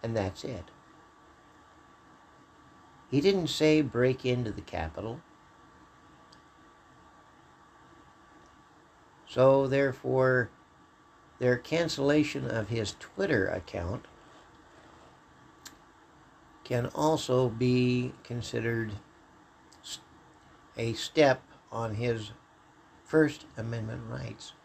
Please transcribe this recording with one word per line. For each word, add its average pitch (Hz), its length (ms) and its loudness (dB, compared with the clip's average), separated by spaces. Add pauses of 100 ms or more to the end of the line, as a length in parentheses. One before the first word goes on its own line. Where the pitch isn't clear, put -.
And 113 100 -4
that's 95 300 -4
it. 104 260 -10 (2500)
He 139 120 2
didn't 190 260 2
say 156 320 4
break 127 460 0
into 123 260 -2
the 85 80 -10
Capitol. 87 600 -8 (4000)
So 135 400 4
therefore, 131 840 2 (880)
their 123 180 4
cancellation 143 920 0
of 113 180 -4
his 110 320 -4
Twitter 143 480 0
account 92 560 -6 (2500)
can 123 300 -2
also 139 540 2
be 123 640 2 (120)
considered 117 680 -4 (880)
s-, - 180 -14 (760)
a 117 160 -2
step 135 500 2 (300)
on 113 220 -6
his 113 380 -4 (720)
First 151 420 2 (100)
Amendment 113 500 -8
rights. 117 460 -12 (120)